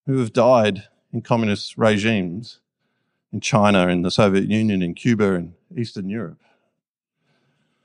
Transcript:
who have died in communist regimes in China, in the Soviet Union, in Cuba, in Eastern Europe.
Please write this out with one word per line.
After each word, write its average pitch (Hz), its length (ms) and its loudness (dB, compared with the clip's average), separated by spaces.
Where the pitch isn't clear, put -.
who 135 120 0
have 113 140 -4
died 113 540 4
in 117 80 -6
communist 113 560 -2
regimes 107 840 -2
in 107 80 -8
China, 101 480 2
in 90 140 0
the 90 100 -2
Soviet 98 380 2
Union, 104 320 -2
in 87 120 -4
Cuba, 104 400 0
in 87 220 -6
Eastern 110 340 -8
Europe. 98 320 -12